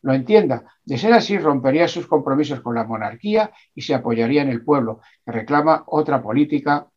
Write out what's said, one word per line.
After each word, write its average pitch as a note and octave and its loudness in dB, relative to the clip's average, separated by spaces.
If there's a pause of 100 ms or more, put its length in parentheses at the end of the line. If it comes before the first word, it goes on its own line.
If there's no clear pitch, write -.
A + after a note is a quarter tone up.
lo C3+ 0
entienda. C3+ 2 (220)
De C3+ -6
ser G#3+ 2
así, G3+ 2
rompería D3 2
sus E3+ -8
compromisos C#3 -2
con A#2+ -6
la A#2 -2
monarquía G#2+ -2 (220)
y - -16
se A2+ -2
apoyaría A#2 0
en C3+ 0
el A#2 -4
pueblo, B2 -2 (240)
que A#2 -10
reclama C#3+ 0
otra D3+ -2
política C#3+ -2